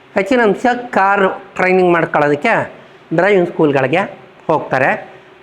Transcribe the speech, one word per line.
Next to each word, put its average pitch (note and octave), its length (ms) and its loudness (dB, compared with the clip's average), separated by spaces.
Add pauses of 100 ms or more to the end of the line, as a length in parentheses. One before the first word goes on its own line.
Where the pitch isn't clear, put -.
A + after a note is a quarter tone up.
(160)
ಹೆಚ್ಚಿನ G3+ 260 0
ಅಂಶ G3+ 240 0 (240)
ಕಾರ್ G3 680 0
ಟ್ರೈನಿಂಗ್ F#3 380 2
ಮಾಡ್ಕೊಳ್ಳೋದಕ್ಕೆ D#3+ 800 0 (420)
ಡ್ರೈವಿಂಗ್ F3 360 2
ಸ್ಕೂಲ್ಗಳಿಗೆ C#3+ 500 0 (480)
ಹೋಗ್ತಾರೆ. D3+ 600 -2 (340)